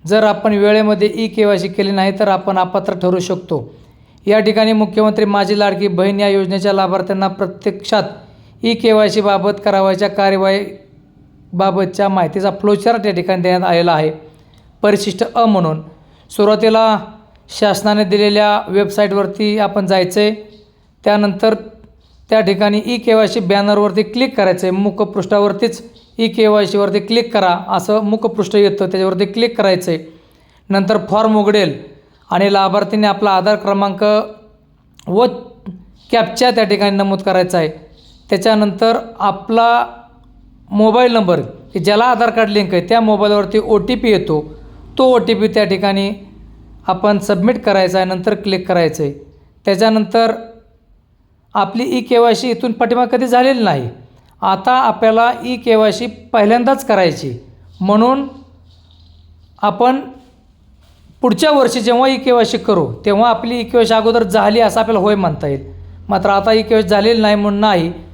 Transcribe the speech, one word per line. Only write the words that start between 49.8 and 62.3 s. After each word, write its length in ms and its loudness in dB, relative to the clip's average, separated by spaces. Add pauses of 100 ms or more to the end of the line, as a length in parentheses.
आपली 300 -2
ईकेवायसी 640 2
इथून 220 -4
पाठीमागे 460 0
कधी 100 -2
झालेली 360 2
नाही, 260 -2 (520)
आता 300 0
आपल्याला 640 2 (120)
ईकेवायसी 600 0
पहिल्यांदाच 800 0
करायची, 520 0 (440)
म्हणून 460 2 (1300)
आपण 380 0 (1200)
पुढच्या 300 2
वर्षी 280 2
जेव्हा 280 2
ईकेवायसी 500 0